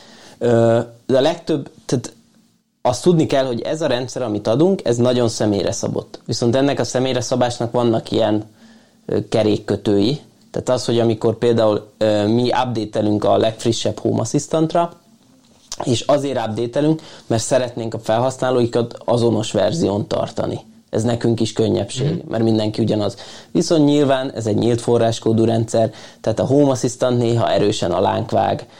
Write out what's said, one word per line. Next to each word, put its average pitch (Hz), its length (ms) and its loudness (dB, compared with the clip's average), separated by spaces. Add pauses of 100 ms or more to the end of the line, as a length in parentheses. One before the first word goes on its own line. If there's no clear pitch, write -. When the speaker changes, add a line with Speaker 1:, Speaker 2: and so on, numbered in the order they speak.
(380)
Speaker 1:
Ö, 117 420 4 (280)
de 131 100 4
a 127 40 4
legtöbb, 156 480 -2 (160)
tehát - 280 -4 (680)
azt 123 220 -2
tudni 165 220 4
kell, 135 200 0
hogy 120 160 -4
ez 156 200 -6
a 156 60 -2
rendszer, 127 340 -4
amit 104 260 -4
adunk, 170 380 2
ez 117 120 2
nagyon 123 320 2
személyre 101 420 0
szabott. - 540 -6
Viszont 120 300 0
ennek 135 240 0
a 127 40 -2
személyre 127 380 -2
szabásnak 120 500 -2
vannak 117 400 0
ilyen, 107 320 0 (640)
ö, - 220 -4
kerékkötői. 107 920 0 (320)
Tehát - 180 -4
az, 127 160 -2
hogy 117 140 0
amikor 113 380 0
például, 113 500 2 (100)
ö, 104 300 0
mi 120 220 2 (160)
update-elünk 107 580 -2
a 104 140 2
legfrissebb 110 600 -2
Home 113 220 -2
Assistant-ra, 160 720 -2 (880)
és 120 180 -2
azért 135 460 0
update-elünk, 120 540 0 (260)
mert 117 160 0
szeretnénk 120 500 -2
a 117 60 -8
felhasználóikat 120 960 0 (100)
azonos 113 460 0
verzión 101 560 0
tartani. - 520 -4 (300)
Ez 110 140 -2
nekünk 117 360 0
is 113 140 -2
könnyebbség, 110 640 0
Speaker 2:
Mhm. 156 140 -10
Speaker 1:
mert 113 140 -2
mindenki 110 380 0
ugyanaz. 107 340 0 (360)
Viszont 165 340 2
nyilván 139 460 2
ez 110 140 -8
egy 104 120 0
nyílt 117 240 2
forráskódú 113 640 2
rendszer, 113 480 2 (300)
tehát 110 180 -2
a 101 60 0
Home 139 260 4
Assistant 123 460 0
néha 113 340 2
erősen 104 400 0
alánk 101 400 0
vág. 101 360 0 (120)